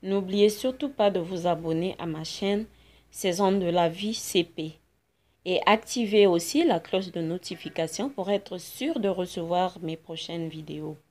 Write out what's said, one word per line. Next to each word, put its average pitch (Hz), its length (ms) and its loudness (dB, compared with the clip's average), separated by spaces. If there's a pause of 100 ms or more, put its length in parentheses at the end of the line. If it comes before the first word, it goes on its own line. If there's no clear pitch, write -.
N'oubliez 196 460 4
surtout 254 400 -2
pas 214 220 4
de 185 100 0
vous 175 260 -4
abonner 165 520 0
à 170 80 -6
ma 160 180 -6
chaîne 202 420 -2 (440)
Saison 190 420 2
de 196 140 2
la 170 240 4
vie 202 240 -6
C - 280 0
P 160 300 -6 (720)
et 180 220 0
activez 214 600 4
aussi 185 380 4
la 208 160 4
cloche 185 320 -4
de 175 80 -4
notification 165 880 -4
pour 196 220 -6
être 196 280 -2
sûr 269 420 -4
de 202 80 2
recevoir 180 760 -2
mes 165 140 -6
prochaines 165 520 -8
vidéos. 156 480 -10 (140)